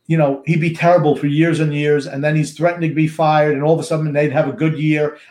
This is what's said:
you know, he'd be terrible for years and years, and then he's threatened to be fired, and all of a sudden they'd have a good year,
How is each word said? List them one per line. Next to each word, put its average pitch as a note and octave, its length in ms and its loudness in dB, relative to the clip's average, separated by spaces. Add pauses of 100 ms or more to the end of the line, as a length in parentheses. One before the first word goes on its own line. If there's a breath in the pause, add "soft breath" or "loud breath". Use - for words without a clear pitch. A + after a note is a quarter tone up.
you E3 100 2
know, C#3 280 2
he'd E3 140 0
be E3 160 -2
terrible D#3+ 400 4
for C#3+ 120 -4
years D#3 340 0
and D3+ 120 -2
years, D3 320 0
and C#3 160 -8
then D3+ 140 0
he's D#3 180 -2
threatened F3 280 -2
to D#3+ 120 -2
be D#3 140 0
fired, D3+ 460 2
and C#3 100 -4
all D#3+ 100 2
of D#3 60 0
a C#3 40 -8
sudden D#3 280 -4
they'd C#3+ 220 0
have D3 160 0
a - 20 -8
good D3+ 260 -2
year, D3+ 400 -2 (140)